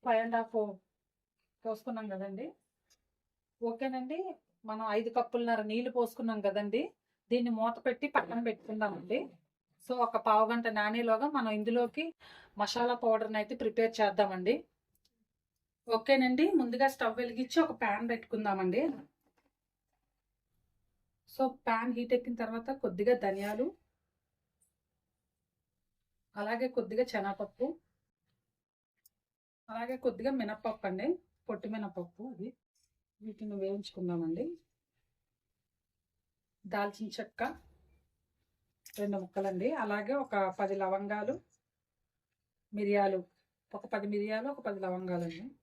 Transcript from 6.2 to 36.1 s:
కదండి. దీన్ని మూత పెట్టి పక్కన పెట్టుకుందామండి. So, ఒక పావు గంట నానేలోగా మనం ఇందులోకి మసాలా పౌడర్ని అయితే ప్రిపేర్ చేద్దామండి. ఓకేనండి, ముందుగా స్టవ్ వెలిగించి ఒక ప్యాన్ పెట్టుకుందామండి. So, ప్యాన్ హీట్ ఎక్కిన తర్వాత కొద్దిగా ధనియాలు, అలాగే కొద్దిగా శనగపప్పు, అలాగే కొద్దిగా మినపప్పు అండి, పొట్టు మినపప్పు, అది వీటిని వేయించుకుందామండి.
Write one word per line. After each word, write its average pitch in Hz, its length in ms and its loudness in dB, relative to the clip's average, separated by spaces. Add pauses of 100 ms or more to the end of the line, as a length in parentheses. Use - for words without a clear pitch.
కదండి. 208 360 2 (480)
దీన్ని 240 280 2
మూత 226 180 0 (100)
పెట్టి 247 200 0 (100)
పక్కన - 220 0 (100)
పెట్టుకుందామండి. 208 680 -4 (680)
So, 247 60 -4 (140)
ఒక 233 100 -2 (100)
పావు 220 240 8
గంట 233 160 0 (120)
నానేలోగా 226 480 2 (100)
మనం 226 220 0
ఇందులోకి 233 460 0 (560)
మసాలా 240 420 2
పౌడర్ని 220 380 4
అయితే 214 220 -2
ప్రిపేర్ 226 360 4
చేద్దామండి. 202 560 4 (1400)
ఓకేనండి, 262 480 6 (160)
ముందుగా 247 340 2
స్టవ్ 226 260 0
వెలిగించి 240 440 0
ఒక 311 180 -2
ప్యాన్ 214 300 0
పెట్టుకుందామండి. 208 720 0 (2500)
So, - 80 0 (260)
ప్యాన్ 233 300 0
హీట్ 240 200 0
ఎక్కిన 240 240 -4
తర్వాత 226 280 -6 (140)
కొద్దిగా 202 300 4 (120)
ధనియాలు, 202 400 -2 (2750)
అలాగే 233 260 0 (100)
కొద్దిగా 220 340 0
శనగపప్పు, 202 560 -2 (2000)
అలాగే 233 360 -4
కొద్దిగా 233 260 0 (100)
మినపప్పు 214 480 -4
అండి, 190 200 -2 (380)
పొట్టు 208 300 -6
మినపప్పు, 190 460 -8 (100)
అది 196 160 -10 (760)
వీటిని 214 380 -8
వేయించుకుందామండి. 180 840 -2 (2250)